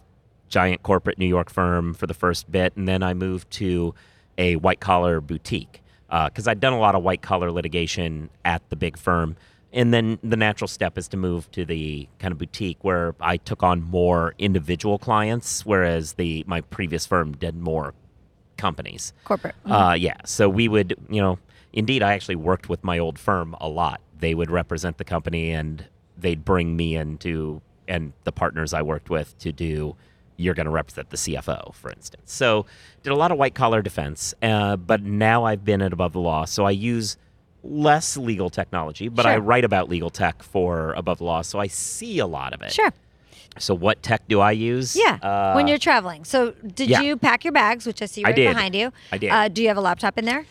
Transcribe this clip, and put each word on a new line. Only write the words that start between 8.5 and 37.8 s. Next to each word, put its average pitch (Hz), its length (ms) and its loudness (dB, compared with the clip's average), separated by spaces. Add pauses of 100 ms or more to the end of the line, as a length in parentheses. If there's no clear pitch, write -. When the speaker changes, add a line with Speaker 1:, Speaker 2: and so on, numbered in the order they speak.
Speaker 1:
the 80 60 -6
big 82 200 -4
firm. 85 400 0 (360)
And 120 200 4
then 113 300 2
the 113 140 0
natural 107 320 0
step - 280 -4
is 90 120 -8
to - 80 -8
move 90 340 -4
to 90 140 -6
the 78 440 -6 (120)
kind 95 120 -4
of 78 60 -8
boutique 87 440 -8
where 87 380 0
I 85 160 0
took - 280 -4
on 87 180 4
more 87 560 2
individual 92 580 0
clients, 110 720 -2
whereas 87 480 2
the, 80 320 -4
my 85 160 -2
previous 82 420 -6
firm 82 280 0
did 82 240 -6
more 80 380 -4 (640)
companies. - 560 -8 (120)
Speaker 2:
Corporate. - 300 -4 (120)
Speaker 1:
Uh, 101 280 6
Speaker 2:
Mm-hmm. 85 100 2
Speaker 1:
yeah. - 200 -2
So - 240 2
we 110 200 2
would, 104 260 2 (160)
you 104 100 0
know, 92 180 2 (340)
indeed, 110 300 0
I 101 120 4
actually 95 220 -4
worked 87 320 0
with 87 160 -4
my 87 140 0
old 82 200 -2
firm 85 420 -2
a 80 80 -6
lot. 80 320 -2 (180)
They 82 160 0
would 82 160 -2
represent 85 480 -2
the - 60 -10
company, 82 480 -4
and 78 320 -6 (320)
they'd 85 280 -2
bring 85 320 0
me 82 200 0
in 78 220 -6
to, 78 420 -6 (260)
and 82 260 -6 (120)
the 80 80 -4
partners 80 400 -2
I 80 100 -2
worked 76 280 -6
with 78 280 -4
to 82 140 -6
do, 76 420 -6 (440)
"You're 85 160 0
gonna 78 160 -2
represent 76 400 -4
the 85 80 -10
C 76 180 -4
F 65 120 -8
O," - 260 -8
for - 160 -16
instance. - 420 -20
So 110 320 2 (380)
did 139 100 -4
a 143 40 2
lot 165 160 2
of 160 60 0
white-collar 123 440 2
defense, - 600 -6
uh, 104 340 2
but 101 260 0
now 110 420 2
I've 107 200 -2
been 101 180 2
at 92 100 0
Above 85 220 -2
the 92 60 -2
Law, 80 260 0
so 101 180 0
I 101 60 4
use 110 460 -2 (480)
less 151 520 2